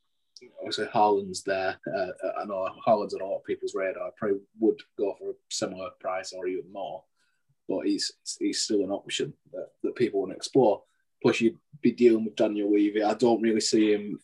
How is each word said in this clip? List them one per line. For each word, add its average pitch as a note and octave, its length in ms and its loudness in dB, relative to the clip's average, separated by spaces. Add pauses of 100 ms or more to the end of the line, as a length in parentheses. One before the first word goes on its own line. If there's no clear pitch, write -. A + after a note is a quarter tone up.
(600)
obviously, G#2+ 260 -6
Haaland's G2+ 560 2
there. F#2+ 340 -2 (160)
Uh, F#2 180 -4 (300)
I F#2 40 -6
know F#2+ 240 -6 (180)
Haaland's G#2 280 2
on F#2 60 -6
a F#2+ 60 -8
lot G2 120 -4
of - 60 -20
people's F#2+ 300 -6
radar. F#2 320 -4
I F2+ 100 -10
probably G2+ 220 -2 (220)
would G#2+ 200 2 (160)
go G2 220 -2
for G2 120 -10
a F#2+ 40 -8 (160)
similar F#2+ 480 -6
price F#2+ 340 -6
or F#2 140 -8
even F#2 240 -4
more, G2 320 -10 (680)
but F#2+ 180 -2
he's, G2 260 -2 (260)
he's G2 240 -2
still G2+ 220 0
an F#2 80 -4
option - 400 -4 (200)
that, - 160 -10 (140)
that - 140 -4
people G#2 240 0
wanna F#2+ 140 -4
explore. - 480 4 (380)
Plus, A#2+ 200 2
you'd A2+ 180 2 (240)
be B2 80 6
dealing A#2 340 6
with G#2+ 120 -8
Daniel G#2 360 0
Levy. G#2 300 2
I G#2+ 120 2
don't A#2 280 4
really A2 180 2
see G#2+ 320 4
him G#2 320 -4